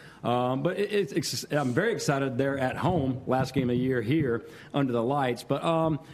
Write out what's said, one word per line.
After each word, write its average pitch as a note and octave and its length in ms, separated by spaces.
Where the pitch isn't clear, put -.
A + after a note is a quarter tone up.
Um, B2 400
but F3 160
it, G3+ 140
it's, G3+ 200
it's, - 380
I'm C#3 220
very F#3+ 180
excited C#3 460
they're C#3 220
at B2+ 180
home, C3+ 500
last C3 280
game B2+ 160
of A#2+ 60
the B2 60
year B2+ 200
here B2 420
under C#3 180
the A#2 100
lights. B2+ 400
But, - 220
um, D#3+ 340